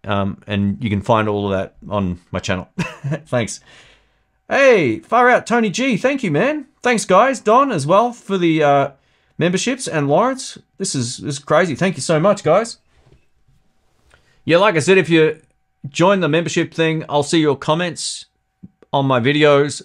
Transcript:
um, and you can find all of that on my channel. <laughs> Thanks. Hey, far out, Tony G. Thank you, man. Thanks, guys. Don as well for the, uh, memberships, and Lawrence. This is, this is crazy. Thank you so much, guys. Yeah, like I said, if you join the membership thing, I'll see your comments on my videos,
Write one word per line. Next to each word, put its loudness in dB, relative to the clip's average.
um, -4
and -2
you -4
can 0
find 0
all -2
of 0
that -8
on -4
my -6
channel. -6
<laughs> -12
Thanks. -6
Hey, 2
far 2
out, 2
Tony 0
G. -2
Thank -2
you, -2
man. -2
Thanks, 0
guys. 4
Don 2
as -4
well 2
for -6
the, 2
uh, 2
memberships, -2
and -2
Lawrence. -2
This -6
is, -4
this -8
is -12
crazy. 0
Thank -2
you -10
so 0
much, 0
guys. 0
Yeah, 4
like 2
I 0
said, 4
if 0
you 2
join 2
the 0
membership -2
thing, -2
I'll 0
see 0
your 2
comments -6
on 0
my 2
videos, 2